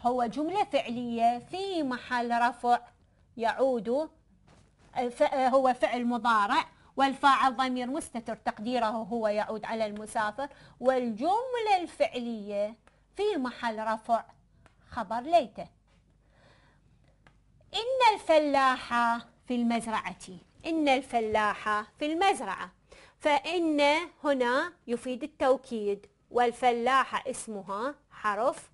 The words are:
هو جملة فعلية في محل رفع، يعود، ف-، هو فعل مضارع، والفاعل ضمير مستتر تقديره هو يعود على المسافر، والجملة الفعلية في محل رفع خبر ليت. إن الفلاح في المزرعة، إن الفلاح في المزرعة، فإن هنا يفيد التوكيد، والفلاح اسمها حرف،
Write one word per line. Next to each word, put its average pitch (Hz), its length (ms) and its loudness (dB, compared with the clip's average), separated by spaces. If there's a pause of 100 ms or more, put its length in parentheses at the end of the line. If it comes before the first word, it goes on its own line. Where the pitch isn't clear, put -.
هو 247 200 0
جملة 320 380 -2
فعلية 240 760 -2
في 370 440 -6
محل 240 580 -2
رفع، 240 380 2 (580)
يعود، 240 720 0 (1000)
ف-، 277 240 0
هو 262 400 4
فعل 240 320 0
مضارع، 233 600 2 (320)
والفاعل 269 580 4
ضمير 254 320 -2
مستتر 240 480 -6
تقديره 233 500 -2
هو 220 420 -2
يعود 214 380 -2
على 220 200 -4
المسافر، 214 640 -4 (320)
والجملة 359 1000 0
الفعلية 226 920 -4 (400)
في 403 220 0
محل 233 420 -4
رفع 220 460 -2 (640)
خبر 220 300 -6
ليت. 302 400 0 (2250)
إن 480 400 4
الفلاح 277 800 4 (540)
في 247 80 -2
المزرعة، 226 600 -2 (500)
إن 320 220 0
الفلاح 214 920 2 (180)
في 302 140 -4
المزرعة، 226 580 0 (480)
فإن 302 600 0 (420)
هنا 277 500 0 (140)
يفيد 240 360 -6
التوكيد، 240 840 -2 (260)
والفلاح 240 960 2
اسمها 214 680 -8 (160)
حرف، 214 640 -4